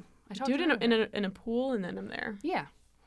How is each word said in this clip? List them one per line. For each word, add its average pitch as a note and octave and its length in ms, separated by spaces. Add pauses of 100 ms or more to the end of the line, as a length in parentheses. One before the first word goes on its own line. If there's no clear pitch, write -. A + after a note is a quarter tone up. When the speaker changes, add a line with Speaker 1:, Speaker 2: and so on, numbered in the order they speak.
(300)
Speaker 1:
I G3+ 40
talked B3 140
Speaker 2:
Do B3+ 60
it C#4+ 60
Speaker 1:
her F4+ 40
Speaker 2:
in D#4+ 60
a, B3+ 40
Speaker 1:
out - 40
of G3 40
Speaker 2:
in A#3 100
Speaker 1:
it. A3 200
Speaker 2:
a, - 60
in G3+ 60
a F#3+ 60
pool, A#3+ 420
and G#3 120
then F#3+ 140
I'm G3 100
there. G#3 340
Speaker 1:
Yeah. D4 240 (400)